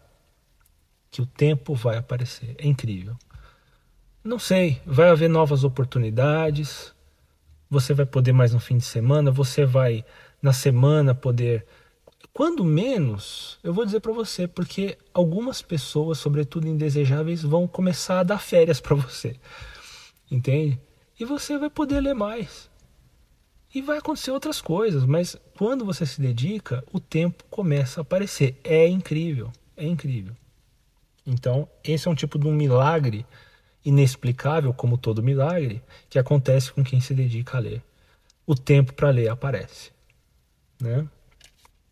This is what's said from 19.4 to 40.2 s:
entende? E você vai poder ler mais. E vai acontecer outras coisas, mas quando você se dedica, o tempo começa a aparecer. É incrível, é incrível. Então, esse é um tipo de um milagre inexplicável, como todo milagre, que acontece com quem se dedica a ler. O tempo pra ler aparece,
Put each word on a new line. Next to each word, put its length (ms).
entende? 500
E 60
você 340
vai 120
poder 320
ler 120
mais. 560
E 80
vai 180
acontecer 320
outras 280
coisas, 460
mas 320
quando 280
você 200
se 140
dedica, 720
o 80
tempo 500
começa 500
a 40
aparecer. 640
É 200
incrível, 640
é 80
incrível. 500
Então, 440
esse 240
é 40
um 40
tipo 220
de 100
um 60
milagre 720
inexplicável, 880
como 240
todo 240
milagre, 600
que 80
acontece 560
com 100
quem 160
se 140
dedica 440
a 40
ler. 220
O 100
tempo 380
pra 180
ler 180
aparece, 600